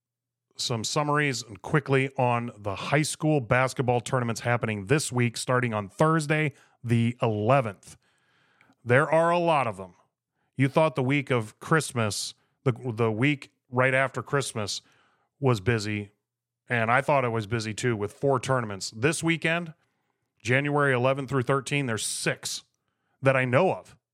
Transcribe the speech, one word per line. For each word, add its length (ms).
some 280
summaries 580
and 200
quickly 560
on 400
the 160
high 280
school 380
basketball 600
tournaments 420
happening 440
this 240
week, 280
starting 340
on 160
Thursday, 640
the 380
eleventh. 760
There 260
are 200
a 80
lot 280
of 120
them. 160
You 100
thought 260
the 80
week 280
of 280
Christmas, 760
the, 100
the 160
week 400
right 240
after 280
Christmas 600
was 200
busy, 500
and 220
I 100
thought 240
it 60
was 160
busy 260
too 240
with 160
four 260
tournaments. 560
This 280
weekend, 500
January 500
eleventh 380
through 140
thirteen, 420
there's 180
six 600
that 140
I 100
know 260
of, 240